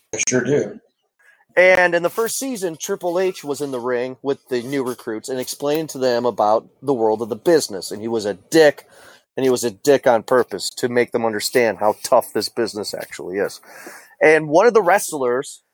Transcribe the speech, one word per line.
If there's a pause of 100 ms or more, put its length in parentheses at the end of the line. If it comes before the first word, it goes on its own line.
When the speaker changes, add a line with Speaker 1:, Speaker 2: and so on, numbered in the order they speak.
(140)
Speaker 1:
I
sure
do. (760)
Speaker 2:
And
in
the
first
season,
Triple
H
was
in
the
ring
with
the
new
recruits
and
explained
to
them
about (140)
the
world
of
the
business.
And
he
was
a
dick, (500)
and
he
was
a
dick
on
purpose
to
make
them
understand
how
tough
this
business
actually
is. (580)
And
one
of
the
wrestlers, (120)